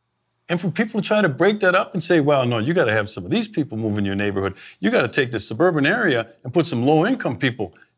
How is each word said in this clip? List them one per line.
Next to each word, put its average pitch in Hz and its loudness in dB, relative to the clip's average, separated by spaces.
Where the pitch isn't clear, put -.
And 170 -2
for 190 -2
people 220 -2
to - -8
try 214 2
to 190 4
break 190 2
that 180 4
up 190 0
and 170 -4
say, 170 4
"Well, 139 2
no, 120 0
you 131 0
gotta 151 2
have 107 0
some 92 -10
of 95 -10
these 214 -2
people 139 -6
move 107 -2
in 104 -2
your 98 -2
neighborhood. 98 -2
You 208 0
gotta 180 2
take 123 -2
this 110 -6
suburban 151 2
area 165 0
and 127 -10
put - 2
some 120 0
low-income 160 2
people." 120 -4